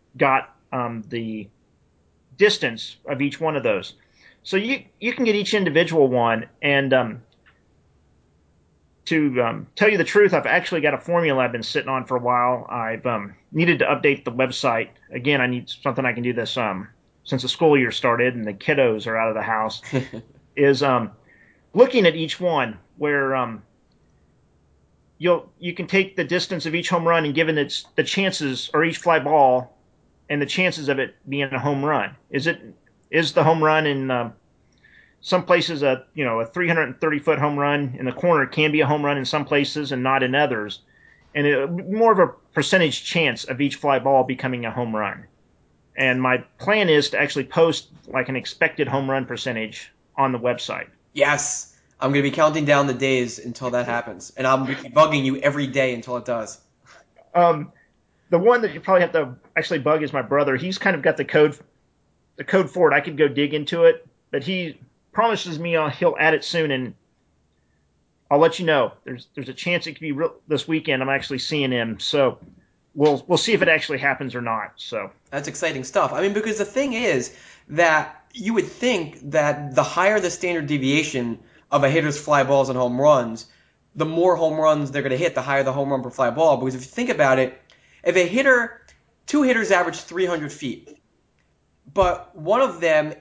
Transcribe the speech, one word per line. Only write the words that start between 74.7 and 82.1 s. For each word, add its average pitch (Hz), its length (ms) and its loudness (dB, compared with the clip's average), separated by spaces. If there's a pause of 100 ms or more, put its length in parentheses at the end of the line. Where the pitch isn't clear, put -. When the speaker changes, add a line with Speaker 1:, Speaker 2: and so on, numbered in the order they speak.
Speaker 1:
So 104 340 -8 (200)
Speaker 2:
That's 147 180 -8
exciting 139 360 -6
stuff. 160 280 0
I 151 100 -2
mean, 202 100 0
because 214 260 -2
the 202 60 -2
thing 269 280 -4
is 185 420 -2 (340)
that 156 560 0 (100)
you 226 200 -4
would 185 120 0
think 170 640 -4
that 147 440 -2
the 143 80 4
higher 190 380 2
the 180 100 0
standard 170 360 -4
deviation 135 720 -2 (320)
of 143 140 2
a 135 60 4
hitter's 151 300 0